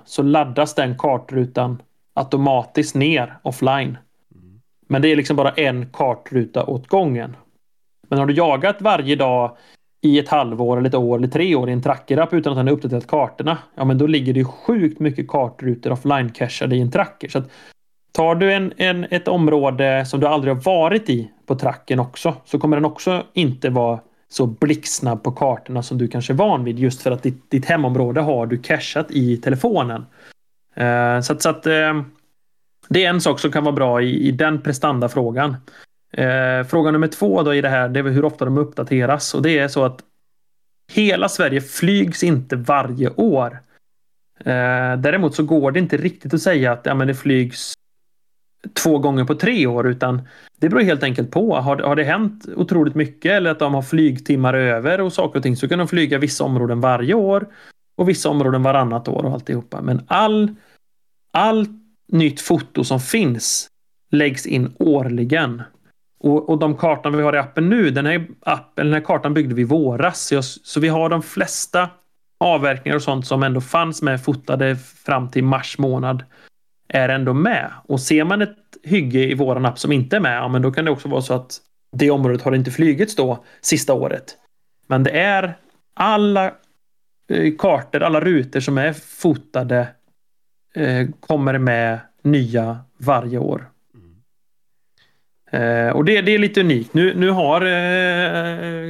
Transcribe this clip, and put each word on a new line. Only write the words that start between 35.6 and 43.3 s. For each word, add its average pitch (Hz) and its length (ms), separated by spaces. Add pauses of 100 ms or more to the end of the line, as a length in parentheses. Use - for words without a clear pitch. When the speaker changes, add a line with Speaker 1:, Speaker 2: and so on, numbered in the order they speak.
Speaker 1:
Eh, 127 500
fråga 156 240
nummer 156 160
två 190 360
då 147 100
i 143 80
det 139 80
här, 127 200
det 127 100
är 139 40
väl 135 100
hur 143 120
ofta 151 200
de 135 120
uppdateras. 135 760
Och 139 80
det 156 180
är 139 80
så 135 160
att 127 200 (920)
hela 190 360
Sverige 139 320
flygs 180 600
inte 135 320
varje 123 540
år. 139 500 (800)